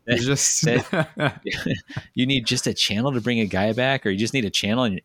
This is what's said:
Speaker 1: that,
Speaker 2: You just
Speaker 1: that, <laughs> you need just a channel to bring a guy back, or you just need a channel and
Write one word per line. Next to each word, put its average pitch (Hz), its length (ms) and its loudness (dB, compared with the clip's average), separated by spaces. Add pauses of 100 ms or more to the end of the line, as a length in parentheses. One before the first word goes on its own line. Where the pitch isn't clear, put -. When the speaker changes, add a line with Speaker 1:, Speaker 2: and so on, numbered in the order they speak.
Speaker 1:
that, 117 140 2
Speaker 2:
You 123 60 -2
just - 380 0
Speaker 1:
that, - 800 0 (580)
<laughs> - 140 -12
you 123 120 0
need 131 200 0
just 123 220 -2
a 107 60 0
channel 113 380 0
to 123 80 0
bring 117 220 2
a 107 40 2
guy 98 280 2
back, 127 320 0
or 104 60 2
you 95 60 0
just 107 160 0
need 131 120 0
a 92 40 -2
channel 113 360 0
and 95 200 -2